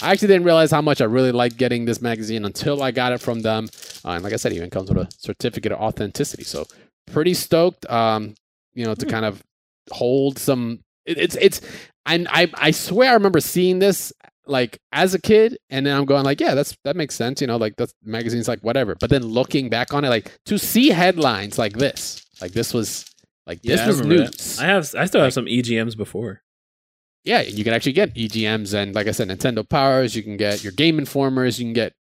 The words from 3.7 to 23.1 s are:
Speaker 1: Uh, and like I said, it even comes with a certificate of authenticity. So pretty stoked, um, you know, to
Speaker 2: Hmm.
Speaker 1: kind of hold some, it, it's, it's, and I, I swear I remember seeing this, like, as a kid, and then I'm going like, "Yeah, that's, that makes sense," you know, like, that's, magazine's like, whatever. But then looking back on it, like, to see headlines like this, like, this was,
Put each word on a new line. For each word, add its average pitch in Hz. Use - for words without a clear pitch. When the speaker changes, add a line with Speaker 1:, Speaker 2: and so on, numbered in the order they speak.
Speaker 1:
Uh, -
and 87
like 104
I 110
said, 104
it -
even 87
comes 92
with 92
a 90
certificate 107
of -
authenticity. 107
So -
pretty 165
stoked, 170
um, 110
you 120
know, 107
to -
Speaker 2:
Hmm. 302
Speaker 1:
kind 110
of 98
hold 135
some, 120
it, 170
it's, 175
it's, 196
and 170
I, 170
I 156
swear 247
I -
remember 190
seeing 180
this, 196
like, 127
as 185
a 180
kid, 220
and 135
then 143
I'm 143
going 139
like, 139
"Yeah, 302
that's, 147
that 147
makes 160
sense," -
you 139
know, 117
like, 110
that's, 120
magazine's 113
like, 117
whatever. 117
But 117
then 135
looking 127
back 117
on 143
it, 131
like, 113
to 208
see 247
headlines 156
like 107
this, -
like, 90
this 117
was, 113